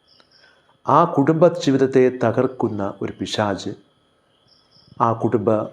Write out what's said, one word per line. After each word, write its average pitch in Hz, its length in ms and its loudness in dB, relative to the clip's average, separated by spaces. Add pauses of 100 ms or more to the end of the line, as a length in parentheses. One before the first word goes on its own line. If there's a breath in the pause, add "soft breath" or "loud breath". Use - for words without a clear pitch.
(840 soft breath)
ആ 135 200 4
കുടുംബ 160 480 2
ജീവിതത്തെ 135 500 2 (140)
തകർക്കുന്ന 110 840 -2
ഒരു 110 120 -8
പിശാച് 101 580 -6 (1300)
ആ 117 120 2
കുടുംബ 113 360 -2 (240)